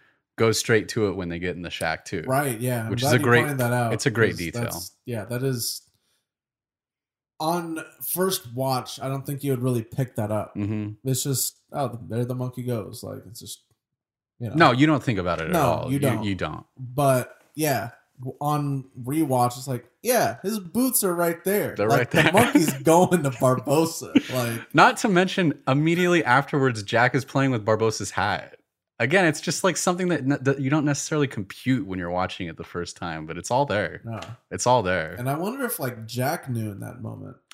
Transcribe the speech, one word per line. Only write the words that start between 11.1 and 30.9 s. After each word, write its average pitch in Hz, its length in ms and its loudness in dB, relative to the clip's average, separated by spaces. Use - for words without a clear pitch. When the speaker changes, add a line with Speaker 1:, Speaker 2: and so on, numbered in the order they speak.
Speaker 2:
just, 135 340 -2
"Oh, 131 260 -4
there 117 180 -2
the 127 100 -6
monkey 127 280 -6
goes." 113 400 -6
Like, 104 220 -12
it's - 140 -18
just, - 240 -16
you 117 100 -8
know. - 60 -6
Speaker 1:
No, 156 160 8
you 127 140 6
don't 156 180 4
think 117 160 0
about 92 220 0
it - 60 -4
at 175 40 -2
Speaker 2:
No, 170 100 2
Speaker 1:
all. 80 260 2
Speaker 2:
you 131 60 -2
Speaker 1:
You, 143 60 0
Speaker 2:
don't. 120 240 0
Speaker 1:
you 98 120 -2
don't. 82 300 -8
Speaker 2:
But 127 580 0
yeah, 143 360 -2
w-, 127 200 -12
on 143 460 -2
rewatch, 127 540 2
it's 131 100 -12
like, 127 220 -6
"Yeah, 196 400 2
his 214 160 -4
boots 208 440 0
are 180 120 2
right 170 280 0
there." 190 320 0
Speaker 1:
They're 104 140 0
Speaker 2:
Like, 120 100 6
Speaker 1:
right 120 120 0
there. 165 140 4
Speaker 2:
the 165 60 6
monkey's 190 420 4
Speaker 1:
<laughs> 135 100 -10
Speaker 2:
going 170 400 6
to 139 80 2
Barbossa. 127 840 0
Like, 117 420 -4
Speaker 1:
Not 196 220 8
to - 120 -2
mention, 180 580 2
immediately 165 560 2
afterwards, 131 600 2
Jack 117 320 4
is 127 100 0
playing 135 260 0
with 110 140 -2
Barbossa's 110 460 0
hat. 95 460 -2
Again, 165 260 2
it's 151 160 0
just, - 220 -4
like, 180 140 2
something 180 320 0
that 143 180 0
ne-, 139 140 2
that 135 180 0
you 135 100 -2
don't 147 160 2
necessarily 147 400 0